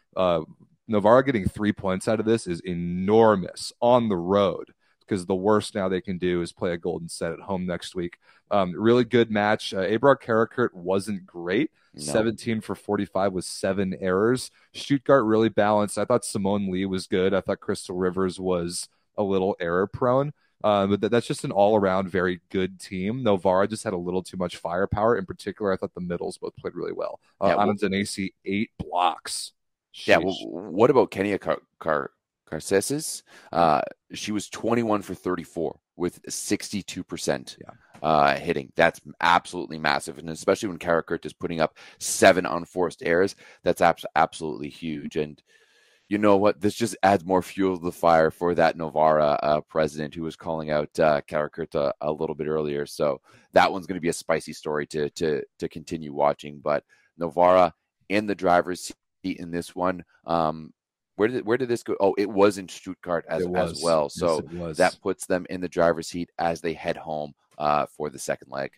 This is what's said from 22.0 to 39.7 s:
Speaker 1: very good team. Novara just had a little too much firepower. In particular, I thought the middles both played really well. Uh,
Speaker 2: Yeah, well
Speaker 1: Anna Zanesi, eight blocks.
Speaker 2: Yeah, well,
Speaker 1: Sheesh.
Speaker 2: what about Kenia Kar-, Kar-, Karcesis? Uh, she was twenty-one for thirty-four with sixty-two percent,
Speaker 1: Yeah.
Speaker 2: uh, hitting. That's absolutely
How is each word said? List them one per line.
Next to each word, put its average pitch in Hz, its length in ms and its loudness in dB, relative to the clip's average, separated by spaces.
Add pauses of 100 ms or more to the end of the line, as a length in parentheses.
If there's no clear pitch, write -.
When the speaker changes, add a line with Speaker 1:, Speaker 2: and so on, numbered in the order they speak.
Speaker 1:
very 92 320 0 (100)
good 92 280 -2
team. 101 440 -6
Novara 98 440 2
just 110 160 -8
had 110 100 -4
a 90 60 -4
little 90 240 -2
too - 140 -14
much 90 200 -6
firepower. 101 600 0
In 95 100 -6
particular, 98 460 -4
I 95 40 0
thought - 180 -8
the 90 60 -10
middles 90 380 -6
both 85 180 -10
played 87 180 -10
really 85 180 -8
well. 87 260 -8 (220)
Uh, 98 60 0
Speaker 2:
Yeah, 90 100 4
well 104 140 2
Speaker 1:
Anna 104 40 -2
Zanesi, 98 600 -4 (100)
eight 101 340 -4
blocks. - 760 -4 (520)
Speaker 2:
Yeah, 92 140 6
well, 90 160 0
Speaker 1:
Sheesh. 80 360 -12
Speaker 2:
what 107 200 6
about 120 200 4
Kenia 98 300 -2
Kar-, 80 220 -2 (180)
Kar-, 76 320 -2 (360)
Karcesis? 98 760 -4 (280)
Uh, 80 280 4 (320)
she - 180 -10
was 104 180 -4
twenty-one 113 540 -2
for 92 120 -10
thirty-four 85 640 -6 (160)
with 87 320 -4
sixty-two - 760 -6
percent, 71 560 -6
Speaker 1:
Yeah. - 120 -18 (300)
Speaker 2:
uh, 71 340 4
hitting. 73 400 -6
That's 82 240 2 (200)
absolutely 85 580 0